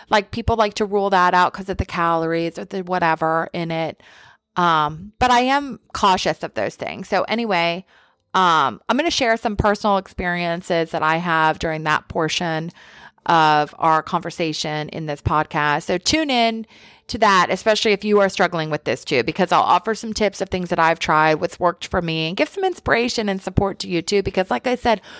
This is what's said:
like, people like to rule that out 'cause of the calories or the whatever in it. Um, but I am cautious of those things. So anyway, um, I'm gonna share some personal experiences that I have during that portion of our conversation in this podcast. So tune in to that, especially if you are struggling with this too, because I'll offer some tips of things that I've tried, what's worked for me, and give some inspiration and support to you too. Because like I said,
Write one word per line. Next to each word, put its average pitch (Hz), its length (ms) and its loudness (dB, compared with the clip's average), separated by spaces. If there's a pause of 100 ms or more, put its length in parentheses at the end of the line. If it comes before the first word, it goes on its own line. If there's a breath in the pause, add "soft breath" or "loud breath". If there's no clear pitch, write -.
like, 208 220 2
people 233 260 -2
like 214 180 2
to 214 120 -2
rule 196 240 0
that 180 240 4
out 180 180 4
'cause 190 160 -10
of 185 80 -6
the - 80 -4
calories 165 760 0
or 202 60 -10
the 190 160 -8
whatever 165 720 0
in 165 180 -6
it. 160 320 -6 (540 loud breath)
Um, 165 600 0
but 247 120 2
I 247 100 6
am 269 380 -2 (140)
cautious 185 500 0
of 160 120 -10
those 107 220 -4
things. 113 300 -10
So 190 180 0
anyway, 190 600 -2 (480 soft breath)
um, 160 560 2
I'm 226 80 0
gonna 311 140 0
share 226 260 0
some 214 200 -4
personal 202 420 0
experiences 175 960 -4
that 156 100 -2
I 160 160 2
have 160 400 2
during 156 260 -6
that 151 240 -2
portion 160 640 -2 (560 loud breath)
of 156 520 4
our 156 240 2
conversation 156 880 -4
in 160 160 -10
this 147 160 -8
podcast. 151 600 0
So 180 160 -2
tune 311 320 -2
in 226 340 0 (440 loud breath)
to 226 100 -8
that, 196 320 4
especially 214 420 0
if 196 120 -2
you 208 160 4
are 196 80 4
struggling 170 420 -2
with 151 140 -4
this 131 200 -4
too, 127 180 0
because 170 300 0
I'll 156 100 4
offer 180 320 2
some 220 180 -8
tips 202 280 -2
of 190 80 -4
things 180 220 -6
that 175 80 0
I've 165 200 2
tried, 156 360 4
what's 170 260 -4
worked 175 260 -2
for 190 140 -2
me, 160 260 -4
and 175 100 -6
give 302 120 0
some 392 160 -6
inspiration 240 640 -2
and 190 140 -4
support 190 380 -2
to 196 80 -10
you 175 120 -2
too. 196 220 0
Because 190 280 -2
like 240 160 -4
I 247 80 0
said, 233 260 0 (200 loud breath)